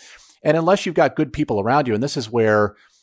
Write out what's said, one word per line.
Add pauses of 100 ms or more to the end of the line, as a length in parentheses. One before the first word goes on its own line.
(440)
And
unless
you've
got
good
people
around
you,
and
this
is
where, (280)